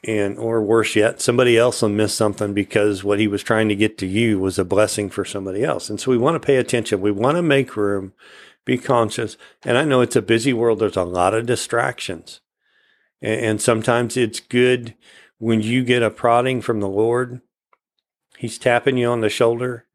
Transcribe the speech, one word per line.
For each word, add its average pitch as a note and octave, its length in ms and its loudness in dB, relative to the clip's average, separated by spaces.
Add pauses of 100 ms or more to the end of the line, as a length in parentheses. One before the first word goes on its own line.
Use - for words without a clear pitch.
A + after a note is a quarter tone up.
And, G2+ 340 -2
or A2+ 240 -2
worse G#2+ 340 0
yet, G#2+ 260 2
somebody B2 360 4
else A#2+ 240 2
will A2 80 2
miss G#2 240 0
something G#2 400 -2
because G2+ 500 0
what G2+ 160 0
he A2 80 2
was G2+ 160 -4
trying A2 260 2
to G#2 60 0
get G#2+ 240 0
to G2 60 -4
you G#2 340 0
was F#2+ 200 -2
a F#2 60 0
blessing G2+ 440 0
for G2 140 -6
somebody G2 400 -6
else. - 260 -4
And G#2+ 100 -8
so C3 120 -2
we B2 60 2
wanna D3 220 0
pay C#3 180 2
attention. A2+ 420 -2
We G2+ 120 0
wanna C3 300 0
make C#3 360 0
room, G2+ 360 -4 (520)
be B2+ 120 0
conscious. A#2 600 -2 (260)
And A#2+ 140 0
I D3+ 80 2
know C3 160 4
it's A#2+ 140 0
a A#2+ 60 4
busy A2+ 300 0
world. A#2 280 2
There's G#2 180 0
a F#2 60 0
lot F2+ 300 0
of A2+ 120 -2
distractions. A#2+ 960 -4 (800)
And, A2 200 -2
and G#2+ 200 -2
sometimes A#2 560 0
it's A2+ 220 -2
good B2 540 0 (460)
when A2 220 0
you A#2+ 220 0
get B2 180 2
a A2 80 2
prodding A#2+ 520 2
from A2 180 -4
the G2+ 100 -2
Lord. A#2+ 520 -2 (960)
He's - 200 -10
tapping B2+ 400 2
you A#2+ 100 2
on A#2+ 140 0
the G#2+ 80 2
shoulder. A#2 640 0